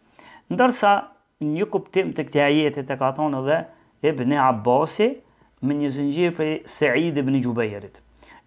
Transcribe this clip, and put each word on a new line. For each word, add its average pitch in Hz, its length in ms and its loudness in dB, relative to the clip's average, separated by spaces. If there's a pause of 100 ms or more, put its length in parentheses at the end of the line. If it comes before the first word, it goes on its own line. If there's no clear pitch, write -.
(520)
Ndërsa 247 400 2 (480)
një 151 320 -2
kuptim 185 400 -2
të 139 160 -6
këtij 143 160 2
ajeti 143 400 2
e 131 160 -6
ka 135 160 0
thonë 147 260 -2
edhe 151 200 0 (500)
Ibn 135 240 -2 (140)
Abbasi 127 580 2 (540)
me 143 180 0
një 143 160 -2
zinxhir 156 400 0
prej 156 220 -2 (100)
Said 147 560 0
ibn 135 160 0
Jubairit. 110 640 -4 (460)